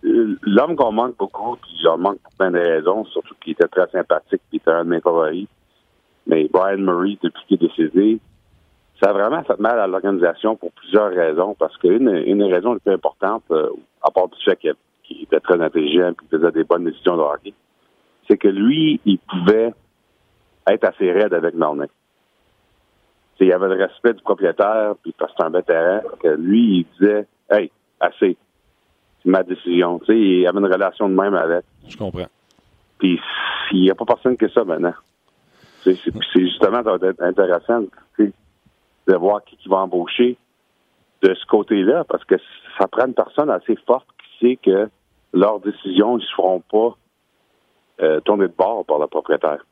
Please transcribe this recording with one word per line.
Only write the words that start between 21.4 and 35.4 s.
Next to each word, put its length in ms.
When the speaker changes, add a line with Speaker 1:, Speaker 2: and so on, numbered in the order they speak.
Speaker 1:
Melnyk. 340
T'sais, 100
il 80
avait 140
le 80
respect 300
du 80
propriétaire, 800
puis 120
parce 160
que 80
c'est 60
un 60
vétéran, 500
que 60
lui, 500
il 60
disait, « 280
Hey, 180
assez, 360
c'est 80
ma 140
décision. » 600
T'sais, 140
il 300
avait 100
une 80
relation 420
de 60
même 220
avec. 280
Speaker 2:
Je 80
comprends. 300
Speaker 1:
Puis 220
il 80
n'y 100
a 20
pas 120
personne 320
que 120
ça 140
maintenant. 320